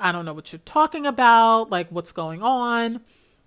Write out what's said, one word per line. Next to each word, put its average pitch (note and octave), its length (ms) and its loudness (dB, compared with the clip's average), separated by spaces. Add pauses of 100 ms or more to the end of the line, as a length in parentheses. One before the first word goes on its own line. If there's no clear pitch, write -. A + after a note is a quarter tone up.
"I F#3 100 0
don't E3+ 140 -8
know D#3 80 -12
what D#3 180 -18
you're E3 140 -18
talking D#4 400 -2
about. A3+ 640 4
Like, F3+ 200 -4
what's E3+ 220 -10
going E3 300 -10
on?" A#3 600 -2 (460)